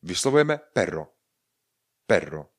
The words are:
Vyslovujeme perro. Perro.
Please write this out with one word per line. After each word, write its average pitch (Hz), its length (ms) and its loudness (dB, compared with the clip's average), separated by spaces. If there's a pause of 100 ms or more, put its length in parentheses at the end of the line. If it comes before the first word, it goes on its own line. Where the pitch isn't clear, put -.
Vyslovujeme 143 560 0
perro. 87 580 -4 (880)
Perro. 78 520 -2